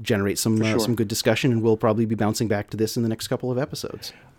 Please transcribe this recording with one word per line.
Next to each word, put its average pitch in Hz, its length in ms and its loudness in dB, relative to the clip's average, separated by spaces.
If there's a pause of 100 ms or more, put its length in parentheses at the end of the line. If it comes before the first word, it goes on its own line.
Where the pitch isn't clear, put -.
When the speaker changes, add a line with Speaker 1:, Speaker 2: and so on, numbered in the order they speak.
Speaker 1:
generate 101 360 0
some, 110 200 2
Speaker 2:
For 110 80 2
Speaker 1:
uh, 110 60 2
Speaker 2:
sure. 113 80 2
Speaker 1:
some 113 160 0
good 110 120 0
discussion, 117 460 2
and 113 80 2
we'll 110 160 4
probably 113 280 2
be 110 100 -2
bouncing 107 340 0
back 101 220 -2
to 110 60 -6
this 107 200 0
in 120 60 0
the 113 60 0
next 110 200 -6
couple 127 220 -4
of 120 60 -2
episodes. - 540 -8 (280)